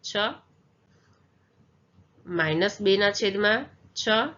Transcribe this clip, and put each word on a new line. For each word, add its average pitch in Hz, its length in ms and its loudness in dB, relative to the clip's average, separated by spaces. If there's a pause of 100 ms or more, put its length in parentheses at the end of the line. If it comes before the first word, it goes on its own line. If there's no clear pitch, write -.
છ, - 40 -12 (2250)
માઇનસ 165 360 0 (120)
બેના 202 340 4
છેદમાં 208 400 0 (400)
છ - 40 -6 (340)